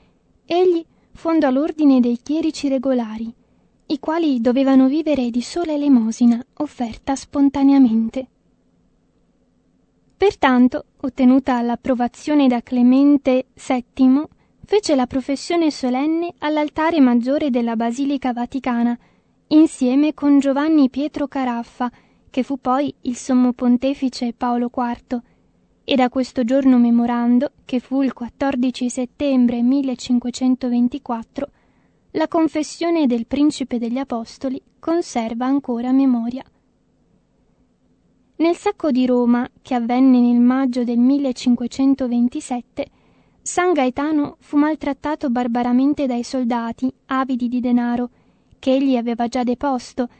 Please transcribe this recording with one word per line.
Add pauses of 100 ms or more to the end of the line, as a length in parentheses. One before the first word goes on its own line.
(460)
egli (300)
fondò
l'ordine
dei
chierici
regolari, (580)
i
quali
dovevano
vivere
di
sola
elemosina (180)
offerta
spontaneamente. (1900)
Pertanto, (160)
ottenuta
l'approvazione
da
Clemente
settimo, (340)
fece
la
professione
solenne
all'altare
maggiore
della
Basilica
Vaticana, (500)
insieme
con
Giovanni
Pietro
Caraffa, (380)
che
fu
poi (100)
il
sommo
pontefice
Paolo
quarto, (600)
e
da
questo
giorno
memorando, (120)
che
fu
il
quattordici
settembre
millecinquecentoventiquattro, (640)
la
confessione
del
Principe
degli
Apostoli (160)
conserva
ancora
memoria. (1900)
Nel
sacco
di
Roma, (100)
che
avvenne
nel
maggio
del
millecinquecentoventisette, (540)
San
Gaetano
fu
maltrattato
barbaramente
dai
soldati, (120)
avidi
di
denaro, (500)
che
egli
aveva
già
deposto, (120)